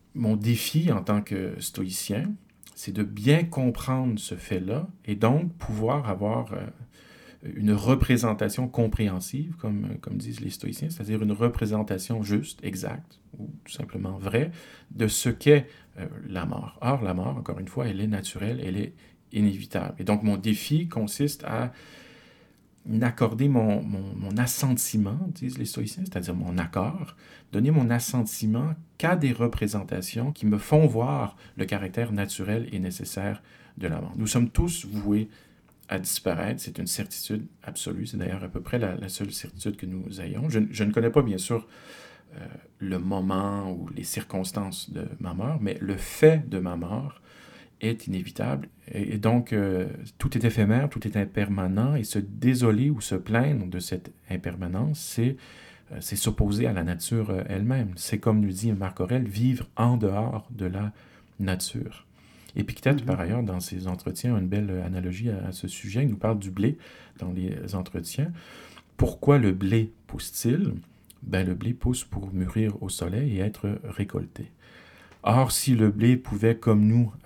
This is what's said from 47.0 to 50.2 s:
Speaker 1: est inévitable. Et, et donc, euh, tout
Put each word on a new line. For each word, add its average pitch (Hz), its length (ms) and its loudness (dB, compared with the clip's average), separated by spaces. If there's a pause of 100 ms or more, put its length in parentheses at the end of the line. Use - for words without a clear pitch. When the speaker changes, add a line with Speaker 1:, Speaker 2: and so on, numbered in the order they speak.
Speaker 1:
est 110 280 -2
inévitable. 107 600 -4 (240)
Et, 101 220 -2
et 107 40 -2
donc, 113 360 2
euh, 95 340 2 (300)
tout 127 200 0